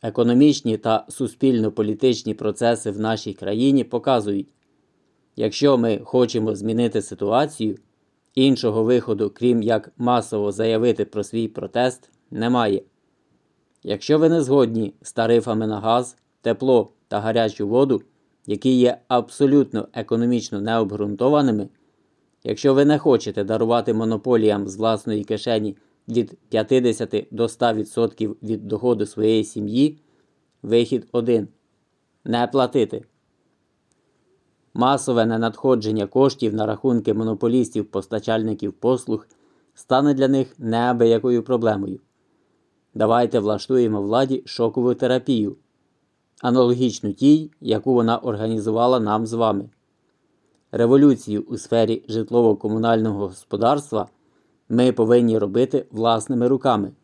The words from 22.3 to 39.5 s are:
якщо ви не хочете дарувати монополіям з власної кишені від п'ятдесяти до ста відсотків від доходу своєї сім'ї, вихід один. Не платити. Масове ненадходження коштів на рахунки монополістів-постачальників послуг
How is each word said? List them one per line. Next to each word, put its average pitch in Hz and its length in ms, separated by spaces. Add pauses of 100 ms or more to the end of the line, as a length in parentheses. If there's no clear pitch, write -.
якщо 135 300
ви 139 100
не 147 140
хочете 113 460
дарувати 113 500
монополіям 110 720
з 95 80
власної 107 480
кишені 107 520 (320)
від 117 300 (100)
п'ятдесяти 113 840
до 117 140
ста 117 300
відсотків 110 680
від 107 260
доходу 107 380
своєї 107 380
сім'ї, 117 540 (640)
вихід 117 500
один. 117 360 (760)
Не 120 220
платити. 120 580 (1700)
Масове 127 520
ненадходження 113 800
коштів 127 480
на 110 120
рахунки 110 480
монополістів-постачальників 110 1600
послуг 120 540 (480)